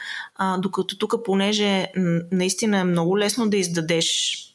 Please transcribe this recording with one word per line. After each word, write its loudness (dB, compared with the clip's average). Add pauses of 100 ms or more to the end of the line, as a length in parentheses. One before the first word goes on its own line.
(360)
а, 0
докато -4
тук, -2 (100)
понеже, 2 (100)
м, 2 (120)
наистина 2
е 2
много 2
лесно 0
да 2
издадеш 0 (160)